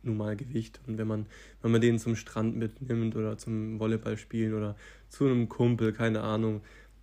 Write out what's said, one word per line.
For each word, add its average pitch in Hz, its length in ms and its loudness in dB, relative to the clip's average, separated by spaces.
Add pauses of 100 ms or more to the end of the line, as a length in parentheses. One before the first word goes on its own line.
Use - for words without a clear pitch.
nun 110 140 -2
mal 107 200 -2
Gewicht. 120 500 -6
Und 113 100 -6
wenn 110 100 -2
man, 107 200 -2 (340)
wenn 117 100 2
man 113 120 6
den 117 160 6
zum 113 180 -2
Strand 113 400 -2
mitnimmt 113 600 -2
oder 107 200 -4
zum 110 420 -6
Volleyball 110 380 0
spielen 110 380 -2
oder 104 220 -4 (340)
zu - 160 2
einem 120 220 4
Kumpel, 113 440 4
keine 113 300 0
Ahnung, 110 400 0 (400)